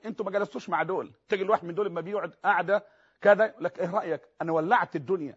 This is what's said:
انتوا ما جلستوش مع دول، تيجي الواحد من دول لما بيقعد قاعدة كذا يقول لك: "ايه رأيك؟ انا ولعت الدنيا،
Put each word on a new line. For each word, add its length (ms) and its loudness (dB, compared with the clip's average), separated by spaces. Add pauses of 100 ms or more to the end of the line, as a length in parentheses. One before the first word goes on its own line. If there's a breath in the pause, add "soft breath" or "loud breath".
انتوا 200 -8
ما 60 -6
جلستوش 380 -4
مع 140 0
دول، 280 -4 (180)
تيجي 140 0
الواحد 220 2
من 100 -8
دول 100 -2
لما 160 -6
بيقعد 420 -6
قاعدة 420 2 (360 soft breath)
كذا 240 6
يقول 180 -6
لك: 160 -4
"ايه 120 -4
رأيك؟ 300 -4 (200)
انا 100 -2
ولعت 440 2
الدنيا، 420 -4